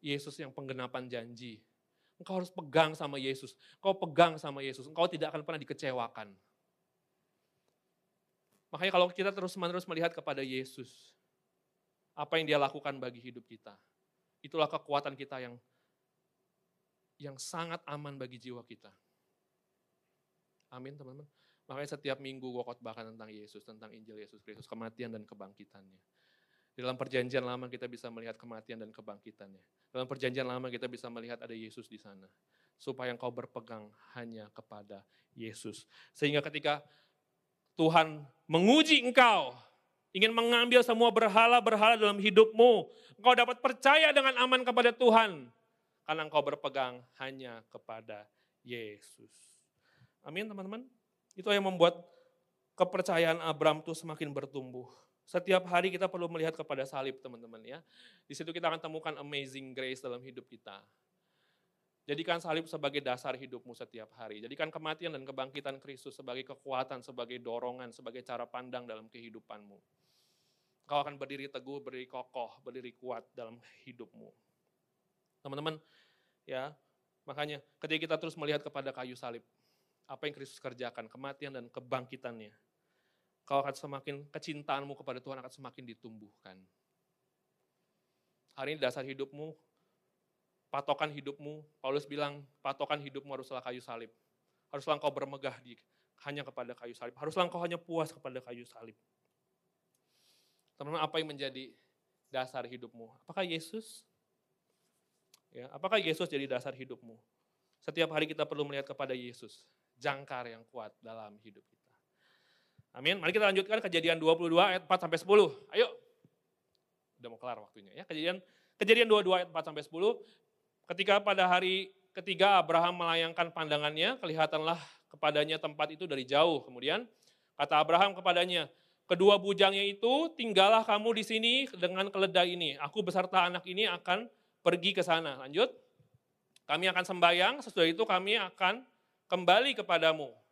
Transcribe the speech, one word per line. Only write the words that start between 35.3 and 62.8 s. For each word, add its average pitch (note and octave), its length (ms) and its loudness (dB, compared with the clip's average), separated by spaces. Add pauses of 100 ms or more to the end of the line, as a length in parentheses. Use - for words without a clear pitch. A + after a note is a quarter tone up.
Yesus. A2 560 -14 (240)
Sehingga C#3+ 320 2
ketika D3 400 -2 (960)
Tuhan D#3+ 480 4 (160)
menguji C4+ 640 6
engkau, A3 480 6 (560)
ingin A3 240 4
mengambil A#3+ 480 6
semua A#3 240 6
berhala-berhala A3+ 880 6
dalam G#3 240 4
hidupmu, A3 720 8 (240)
engkau A#3 160 8
dapat B3 320 4
percaya C#4+ 480 6
dengan C4+ 240 6
aman B3+ 240 4
kepada A#3+ 320 4
Tuhan. A3 560 6 (560)
Karena D#3 240 -4
engkau D3 160 4
berpegang C3 560 -4 (160)
hanya C3 560 -12
kepada A2+ 560 -16 (320)
Yesus. A2 720 -14 (880)
Amin, E3 220 -8
teman-teman. G#3 400 -12 (480)
Itu F#3+ 200 -8
yang G3+ 120 4
membuat F3 400 4 (720)
kepercayaan F3 640 2
Abraham D#3 400 2
tuh D#3+ 160 -10
semakin D#3 320 -8
bertumbuh. C3 600 -10 (380)
Setiap F#3 400 2
hari F3+ 240 4
kita F3+ 160 -2
perlu F3 240 -4
melihat D#3+ 240 -2
kepada C#3+ 320 -6
salib, C3+ 320 -8
teman-teman A#2 480 -18
ya. C#3+ 160 -16 (420)
Di - 80 -18
situ D#3+ 220 -10
kita E3+ 160 0
akan D#3+ 80 -2
temukan D#3+ 400 -10
amazing C#3 560 -10
grace C3 240 -8
dalam B2 240 -12
hidup B2 240 -18
kita. G#2 400 -20 (1200)
Jadikan E3 320 -4
salib E3 320 -6
sebagai C#3+ 320 -4